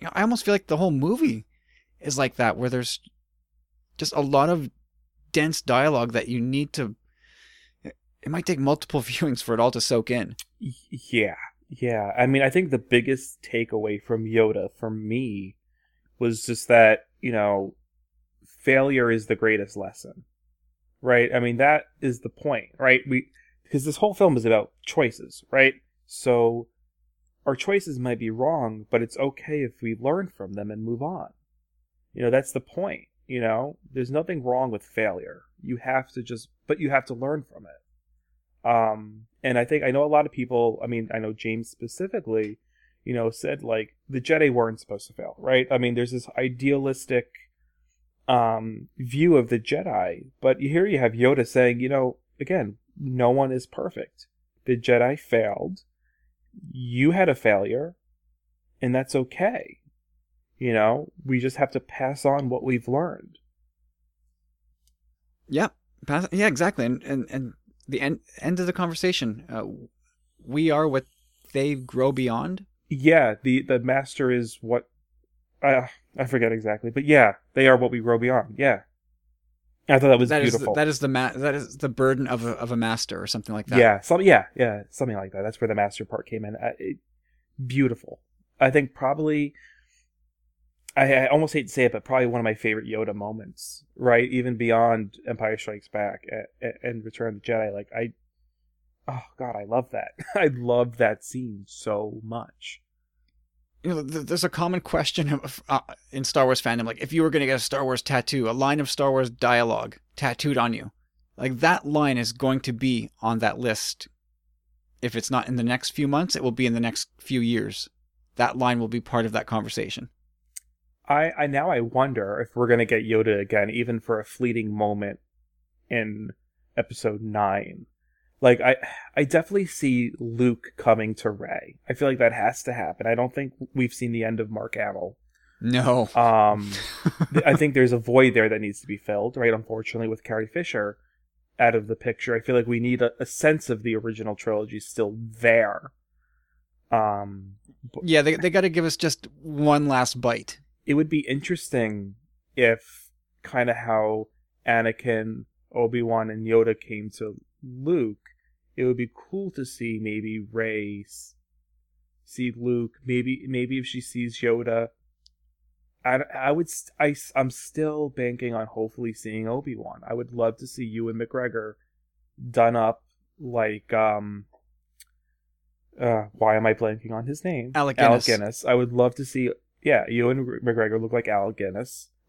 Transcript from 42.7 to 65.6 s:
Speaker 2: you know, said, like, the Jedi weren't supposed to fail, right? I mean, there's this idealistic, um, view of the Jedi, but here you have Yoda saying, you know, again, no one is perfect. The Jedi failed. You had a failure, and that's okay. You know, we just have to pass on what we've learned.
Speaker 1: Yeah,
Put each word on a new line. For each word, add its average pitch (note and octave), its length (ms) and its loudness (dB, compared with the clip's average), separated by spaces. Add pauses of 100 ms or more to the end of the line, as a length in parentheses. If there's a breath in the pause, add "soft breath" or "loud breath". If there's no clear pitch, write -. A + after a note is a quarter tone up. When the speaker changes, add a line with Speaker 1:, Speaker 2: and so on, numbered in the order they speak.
Speaker 2:
you B2 100 -6
know, A#2 160 -2
said, - 340 -6
like, A2 320 -4 (140)
the C3+ 100 -6
Jedi D3+ 320 4
weren't A2+ 280 0
supposed - 280 -12
to - 60 -20
fail, - 240 -12
right? B2+ 340 2
I C3 60 2
mean, B2 180 0
there's A#2+ 160 -2
this B2+ 160 -8 (100)
idealistic, C3 920 -2 (1000)
um, A2+ 680 0
view C#3+ 400 4
of A#2 120 4
the A#2+ 100 0
Jedi, G#2+ 640 -4 (160)
but C3 180 4
here D3+ 260 2
you F3+ 140 0
have A#2 140 4
Yoda B2 340 4
saying, B2 320 4
you B2+ 80 -2
know, C3 300 0 (220)
again, C3+ 380 -4 (220)
no B2+ 300 2
one C3+ 220 4
is B2+ 160 -4
perfect. - 600 -10 (380)
The B2+ 100 2
Jedi B2 440 4
failed. A2+ 640 -2 (920)
You B2+ 400 2
had F3+ 180 4
a B2+ 60 4
failure, A2+ 600 2 (840)
and B2 120 0
that's C3 220 -2
okay. F3 640 -2 (800)
You B2 160 0
know, A2+ 380 2 (120)
we C3 160 0
just C3 180 -4
have C#3+ 140 0
to C3 80 -4
pass C3+ 460 -6
on C#3 240 2
what B2+ 140 -4
we've B2 240 -2
learned. D3+ 500 -4 (2000)
Speaker 1:
Yeah, D#3 200 0 (380)